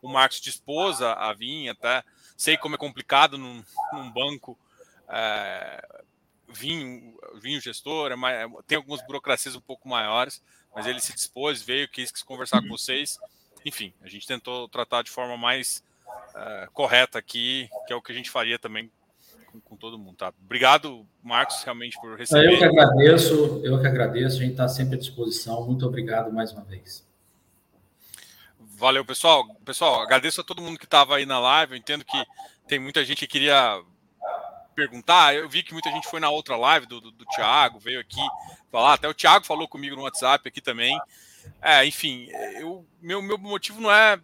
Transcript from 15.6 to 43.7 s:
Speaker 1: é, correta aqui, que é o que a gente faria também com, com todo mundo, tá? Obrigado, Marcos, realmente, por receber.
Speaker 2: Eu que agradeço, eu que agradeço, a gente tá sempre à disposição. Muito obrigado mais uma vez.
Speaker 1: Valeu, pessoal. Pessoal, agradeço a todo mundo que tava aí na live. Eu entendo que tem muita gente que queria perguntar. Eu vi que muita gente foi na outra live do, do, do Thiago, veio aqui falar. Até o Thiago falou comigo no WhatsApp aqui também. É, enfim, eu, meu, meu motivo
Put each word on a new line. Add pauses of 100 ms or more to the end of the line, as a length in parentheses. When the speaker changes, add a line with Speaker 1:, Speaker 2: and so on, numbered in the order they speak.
Speaker 1:
é,
correta
aqui, (180)
que
é
o
que
a
gente
faria
também (600)
com,
com
todo
mundo,
tá?
Obrigado, (160)
Marcos,
realmente,
por
receber.
Speaker 2:
Eu
que
agradeço,
eu
que
agradeço,
a
gente
tá
sempre
à
disposição.
Muito
obrigado
mais
uma
vez. (1500)
Speaker 1:
Valeu,
pessoal. (200)
Pessoal,
agradeço
a
todo
mundo
que
tava
aí
na
live.
Eu
entendo
que (420)
tem
muita
gente
que
queria (920)
perguntar.
Eu
vi
que
muita
gente
foi
na
outra
live
do,
do,
do
Thiago,
veio
aqui (480)
falar.
Até
o
Thiago
falou
comigo
no
WhatsApp
aqui
também. (600)
É,
enfim, (300)
eu, (160)
meu,
meu
motivo